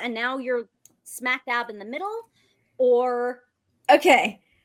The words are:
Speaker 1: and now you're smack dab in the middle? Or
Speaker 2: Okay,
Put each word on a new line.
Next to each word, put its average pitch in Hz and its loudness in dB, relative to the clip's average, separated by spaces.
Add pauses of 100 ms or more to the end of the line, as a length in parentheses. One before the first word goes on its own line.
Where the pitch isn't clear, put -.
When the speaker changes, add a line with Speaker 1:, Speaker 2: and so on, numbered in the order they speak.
Speaker 1:
and 240 -6
now 247 -4
you're 247 -4 (360)
smack 254 -6
dab 240 -4
in 214 -14
the 196 -14
middle? 392 -10 (480)
Or 247 0 (480)
Speaker 2:
Okay, 262 4 (240)